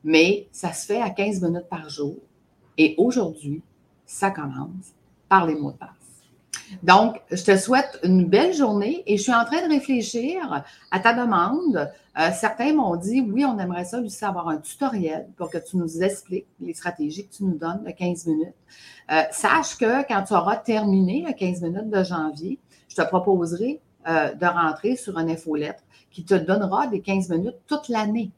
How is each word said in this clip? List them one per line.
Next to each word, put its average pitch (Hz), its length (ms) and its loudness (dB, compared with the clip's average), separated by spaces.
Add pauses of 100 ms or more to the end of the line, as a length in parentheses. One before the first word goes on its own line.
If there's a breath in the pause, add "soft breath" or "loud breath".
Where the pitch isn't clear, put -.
Mais 165 480 4
ça 175 200 -8
se - 140 -10
fait 226 160 -2
à 196 80 -2
quinze 202 320 -2
minutes 170 260 -2
par 156 200 -10
jour. 147 280 -6 (640)
Et 156 180 6
aujourd'hui, 175 640 0 (460)
ça - 240 -2
commence 151 640 -12 (340)
par 185 180 6
les 151 100 0
mots 143 160 -4
de - 60 -20
passe. - 120 -18 (920 loud breath)
Donc, 196 380 6 (100)
je 175 140 -4
te 196 120 8
souhaite 262 460 0
une 185 240 6
belle 262 260 4
journée 254 540 0
et 208 100 2
je 202 60 -2
suis 254 120 2
en 233 100 4
train 311 220 -2
de 311 60 2
réfléchir 254 920 -2 (260 loud breath)
à 185 100 0
ta 233 120 4
demande. 233 800 0 (260 loud breath)
Euh, 165 140 4
certains 262 420 -2
m'ont 196 220 2
dit, « 214 240 0 (120)
Oui, 269 120 2
on 247 140 0
aimerait 180 260 -4
ça, 233 160 -6
Lucie, 214 240 -8
avoir 175 240 -4
un 156 100 -4
tutoriel 175 800 -4
pour 170 120 -8
que 170 100 -6
tu - 180 -8
nous 165 260 -2
expliques 190 460 -4 (120)
les 175 140 -10
stratégies 160 540 -6
que - 60 -20
tu 196 100 -8
nous 175 120 0
donnes 170 280 -6
de 180 80 -10
quinze 175 340 -4
minutes. » 160 280 -2 (580 loud breath)
Euh, 156 180 4
sache - 480 0
que 254 300 2
quand 196 160 -2
tu 208 100 -2
auras 190 220 2
terminé 208 680 2
le 269 80 -4
quinze 180 280 -4
minutes 196 280 -4
de 196 120 2
janvier, 170 560 -4 (300 soft breath)
je - 80 -10
te 180 60 0
proposerai, 185 760 0 (280)
euh, 156 260 0
de 180 120 -2
rentrer 175 500 0
sur 190 220 -10
une 165 120 -2
infolettre 151 540 -6 (260 soft breath)
qui 165 140 -14
te 196 100 2
donnera 190 540 2
des 202 120 -2
quinze 190 280 -2
minutes 185 300 -2 (100)
toute 294 200 -4
l'année. 214 480 -2